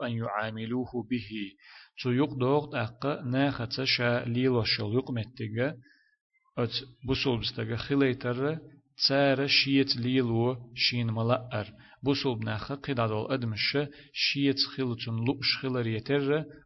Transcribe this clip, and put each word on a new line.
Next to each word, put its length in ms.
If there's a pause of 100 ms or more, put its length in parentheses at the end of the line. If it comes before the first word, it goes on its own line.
أن 100
يعاملوه 800 (200)
به. 200 (720)
تو 80
يقدوغ 720
أق 240 (180)
ناخت 600
شا 400
ليلو 400
شل 300
يقمتك. 840 (840)
أت 160 (320)
بوسل 320
بستك 360
خليتر 840 (380)
تسار 500
شيت 500
ليلو 800
شين 360
ملأر. 560 (360)
بوسل 320
بناخ 380
قدادول 600
أدمش 460 (340)
شيت 480
خلتون 640
لؤش 380
خلر 240
يتر. 580 (220)